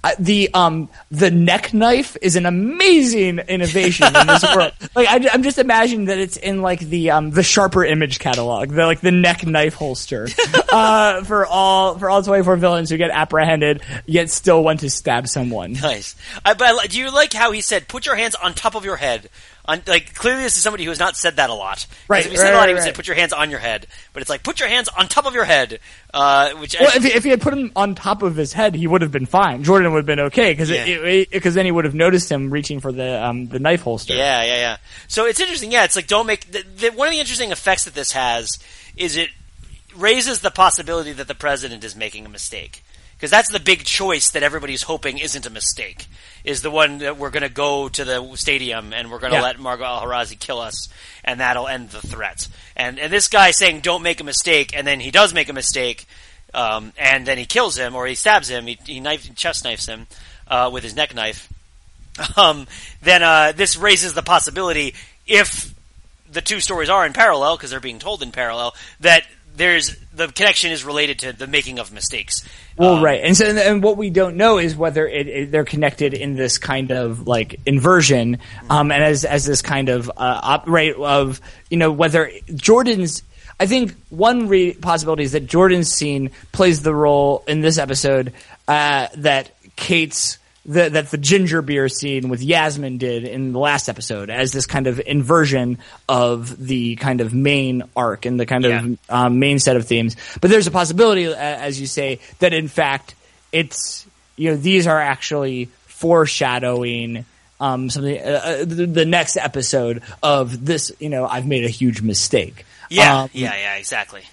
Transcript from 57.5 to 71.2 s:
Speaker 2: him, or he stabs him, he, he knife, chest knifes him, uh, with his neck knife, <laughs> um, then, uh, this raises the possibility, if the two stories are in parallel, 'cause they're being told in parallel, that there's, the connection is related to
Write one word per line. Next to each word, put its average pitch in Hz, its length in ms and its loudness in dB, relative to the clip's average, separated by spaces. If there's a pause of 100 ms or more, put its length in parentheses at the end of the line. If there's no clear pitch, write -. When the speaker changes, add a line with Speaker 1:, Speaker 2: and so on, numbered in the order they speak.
Speaker 2:
him, 127 180 -6
or 127 120 -6
he 131 80 -6
stabs 190 340 2
him, 120 180 -8
he, 117 200 -12
he 139 140 -14
knife, 147 360 -6
chest - 280 -6
knifes 117 200 -8
him, 110 220 -14 (420)
uh, 127 240 0
with 127 100 -8
his 113 140 -12
neck 143 180 -4
knife, 110 320 -8 (460)
<laughs> - 460 -10
um, 151 280 4 (360)
then, 175 200 6
uh, 156 320 6
this 185 220 0
raises 180 380 0
the 160 80 -4
possibility, 160 720 0 (320)
if - 480 0 (580)
the 165 80 -6
two 208 200 -4
stories 165 280 -4
are 190 160 4
in 143 80 -2
parallel, 156 460 2
'cause 143 100 -14
they're 131 120 -10
being 120 180 -12
told 196 240 -10
in 120 100 -12
parallel, 120 420 -6 (260)
that 165 240 6 (320)
there's, 170 380 0 (200)
the 160 140 -4
connection 180 420 0
is 143 140 -8
related 147 340 -4
to 127 140 -10